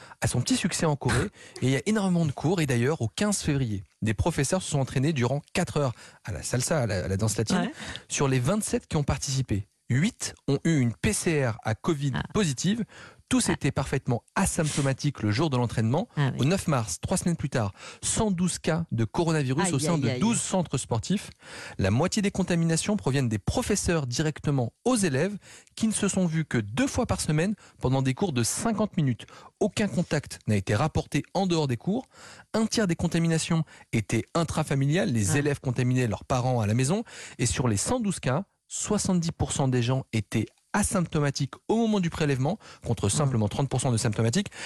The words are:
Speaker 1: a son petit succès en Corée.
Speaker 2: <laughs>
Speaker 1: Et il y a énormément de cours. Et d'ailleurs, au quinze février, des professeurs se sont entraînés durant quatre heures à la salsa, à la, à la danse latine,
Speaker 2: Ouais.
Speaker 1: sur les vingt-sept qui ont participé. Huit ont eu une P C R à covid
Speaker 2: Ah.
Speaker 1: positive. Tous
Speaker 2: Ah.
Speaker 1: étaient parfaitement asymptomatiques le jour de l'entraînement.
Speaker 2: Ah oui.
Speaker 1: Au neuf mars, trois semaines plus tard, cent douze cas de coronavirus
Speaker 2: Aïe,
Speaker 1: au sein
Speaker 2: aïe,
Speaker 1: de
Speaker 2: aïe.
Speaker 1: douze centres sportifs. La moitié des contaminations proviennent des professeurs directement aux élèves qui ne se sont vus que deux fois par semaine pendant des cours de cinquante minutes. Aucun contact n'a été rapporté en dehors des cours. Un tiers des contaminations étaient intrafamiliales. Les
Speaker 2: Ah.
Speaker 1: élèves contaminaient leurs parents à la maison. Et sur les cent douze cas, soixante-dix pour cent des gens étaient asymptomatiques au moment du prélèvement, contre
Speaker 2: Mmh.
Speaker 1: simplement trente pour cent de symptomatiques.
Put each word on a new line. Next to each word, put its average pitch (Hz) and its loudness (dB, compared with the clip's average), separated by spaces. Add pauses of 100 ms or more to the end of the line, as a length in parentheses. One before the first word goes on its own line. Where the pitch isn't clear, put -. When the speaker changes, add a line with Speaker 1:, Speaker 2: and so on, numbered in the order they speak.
(220)
Speaker 1:
a 139 0
son - 0
petit 254 2
succès - 0
en 151 2
Corée. - -2 (280)
Speaker 2:
<laughs> - -12
Speaker 1:
Et - 0
il 127 4
y 135 4
a 135 0
énormément 190 2
de 151 0
cours. 170 0
Et 147 2
d'ailleurs, 127 0
au 110 -2
quinze 208 0
février, 123 -2 (180)
des 107 0
professeurs 170 0
se - -8
sont 147 0
entraînés 139 0
durant 135 0 (100)
quatre - -2
heures 139 2 (300)
à - -8
la 78 -8
salsa, 127 -2
à - 2
la, 98 -2
à - -4
la 95 0
danse 107 0
latine, 117 0
Speaker 2:
Ouais. 294 -2 (340)
Speaker 1:
sur 139 0
les 131 2
vingt-sept 202 0
qui - -6
ont 151 2
participé. 131 -2 (220)
Huit 147 0 (140)
ont 139 2
eu 160 2
une 120 2
P - 0
C 156 0
R 113 -2
à 113 0
covid 143 -2
Speaker 2:
Ah. 147 -4 (100)
Speaker 1:
positive. 196 0 (420)
Tous 247 2
Speaker 2:
Ah. 185 2
Speaker 1:
étaient - -2
parfaitement 131 -2 (120)
asymptomatiques 147 0
le 104 2
jour 147 2
de 131 0
l'entraînement. 123 0
Speaker 2:
Ah 143 2
oui. - -4
Speaker 1:
Au 120 2
neuf 185 0
mars, 123 0
trois - -2
semaines 175 0
plus 143 -4
tard, 107 0 (320)
cent - 0
douze 180 0
cas 165 0
de 117 0
coronavirus 143 0
Speaker 2:
Aïe, - 0
Speaker 1:
au 135 0
sein 156 0
Speaker 2:
aïe, 156 2
Speaker 1:
de 120 2
Speaker 2:
aïe. 123 -2
Speaker 1:
douze 220 2
centres 175 -2
sportifs. - -2 (500)
La 95 2
moitié 170 2
des 202 2
contaminations 170 0
proviennent 135 0
des 110 0
professeurs 185 0
directement 139 -2 (120)
aux 254 4
élèves 185 0 (400)
qui 226 0
ne 220 2
se 202 0
sont 185 2
vus 160 0
que - 0
deux 110 -2
fois 247 0
par 185 -2
semaine 160 0 (240)
pendant 135 2
des 131 0
cours 185 -2
de 120 2
cinquante 214 -2
minutes. 135 0 (340)
Aucun 208 0
contact - -2
n'a 107 2
été 104 0
rapporté 143 -2 (100)
en 196 0
dehors 160 2
des 120 -2
cours. 214 -4 (480)
Un 220 2
tiers 214 2
des 170 2
contaminations 165 2 (280)
étaient 113 0 (120)
intrafamiliales. 156 0
Les 107 2
Speaker 2:
Ah. 143 2
Speaker 1:
élèves 143 0
contaminaient 127 2
leurs 98 -4
parents 127 0
à 104 0
la 104 2
maison. 143 0 (360)
Et 127 2
sur 131 0
les 107 2
cent 247 0
douze 202 -2
cas, 139 0 (220)
soixante-dix 180 0
pour - -4
cent 139 0
des 127 2
gens 127 0
étaient 110 0 (400)
asymptomatiques 151 0 (140)
au 220 2
moment 220 2
du 170 0
prélèvement, 143 0 (280)
contre 110 0
Speaker 2:
Mmh. - 4
Speaker 1:
simplement 123 2
trente 135 0
pour 127 0
cent 135 0
de 113 2
symptomatiques. 117 0 (180)